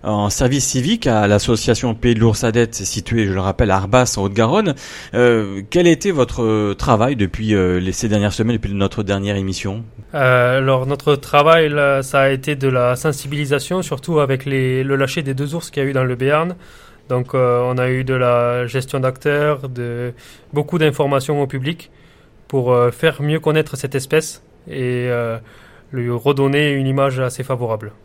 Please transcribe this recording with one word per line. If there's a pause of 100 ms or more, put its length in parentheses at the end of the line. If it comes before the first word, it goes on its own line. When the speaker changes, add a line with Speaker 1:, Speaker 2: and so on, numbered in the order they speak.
Speaker 1:
en
service
civique
à
l'association
Pays
de
l'Ours
Adette,
située,
je
le
rappelle,
à
Arbas,
en
Haute-Garonne. (400)
Euh,
quel
a
été
votre,
euh,
travail
depuis,
euh,
les,
ces
dernières
semaines,
depuis
notre
dernière
émission ? (300)
Speaker 2:
Euh,
alors
notre
travail,
là,
ça
a
été
de
la
sensibilisation,
surtout
avec
les,
le
lâcher
des
deux
ours
qu'il
y
a
eu
dans
le
Béarn. (540)
Donc,
euh,
on
a
eu
de
la
gestion
d'acteurs,
de, (400)
beaucoup
d'informations
au
public (600)
pour,
euh,
faire
mieux
connaître
cette
espèce (240)
et,
euh, (560)
lui
redonner
une
image
assez
favorable. (120)